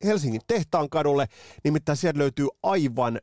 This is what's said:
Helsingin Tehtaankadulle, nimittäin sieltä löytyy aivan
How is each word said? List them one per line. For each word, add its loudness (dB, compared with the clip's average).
Helsingin 0
Tehtaankadulle, 0
nimittäin 0
sieltä 0
löytyy 0
aivan 0